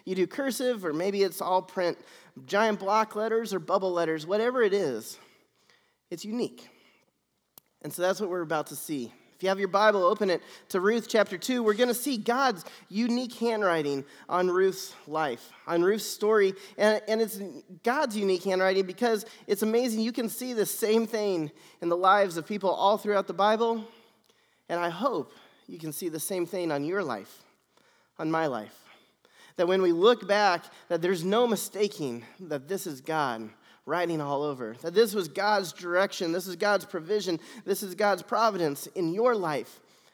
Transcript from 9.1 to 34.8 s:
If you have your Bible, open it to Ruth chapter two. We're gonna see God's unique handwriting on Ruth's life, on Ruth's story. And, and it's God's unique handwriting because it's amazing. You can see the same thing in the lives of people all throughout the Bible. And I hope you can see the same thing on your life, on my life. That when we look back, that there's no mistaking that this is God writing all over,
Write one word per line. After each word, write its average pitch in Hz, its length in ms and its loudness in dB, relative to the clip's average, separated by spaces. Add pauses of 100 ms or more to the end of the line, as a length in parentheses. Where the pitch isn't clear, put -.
If - 80 -10
you 190 60 2
have 190 80 2
your 196 120 -2
Bible, 202 340 6
open 208 260 4
it 170 140 0 (260)
to 190 100 0
Ruth 220 300 2
chapter 202 260 2
two. 247 280 -2
We're 214 100 4
gonna 247 220 2
see 269 200 -2
God's 233 480 0 (260)
unique 240 440 -2
handwriting 170 720 0 (240)
on 185 180 2
Ruth's 185 460 0 (140)
life, 147 420 -4 (160)
on 170 160 0
Ruth's 208 240 2
story. 208 480 2 (240)
And, 214 300 4
and 220 120 0
it's 202 200 -2 (420)
God's 247 340 0
unique 196 280 0
handwriting 190 420 2
because 220 400 -2 (220)
it's 202 160 0
amazing. 220 380 2
You 233 100 0
can 226 180 -4
see 254 240 -8
the 214 140 0
same 220 400 2
thing 196 420 -2 (320)
in 170 80 -2
the 170 80 2
lives 190 400 4
of 156 80 -6
people 196 240 -2
all 202 300 2
throughout 202 260 0
the 185 80 -8
Bible. 220 500 2 (880)
And 175 100 -2
I 170 100 0
hope 180 440 -4 (320)
you 175 140 -16
can 160 120 -8
see 180 160 -8
the 160 120 -6
same 180 260 -4
thing 170 260 -4
on 143 140 -2
your 190 180 -2
life, 110 380 -8 (800)
on 160 100 -4
my 160 160 0
life. 113 320 -6 (800)
That 170 120 2
when 190 140 4
we 175 100 4
look 190 360 4
back, 196 380 4 (240)
that 170 120 0
there's 175 220 0
no 220 240 2
mistaking 165 800 -4 (160)
that 147 260 -8
this 190 180 -6
is 139 160 -10
God 131 480 -2 (380)
writing 165 340 -2
all 143 220 -2
over, 127 400 -6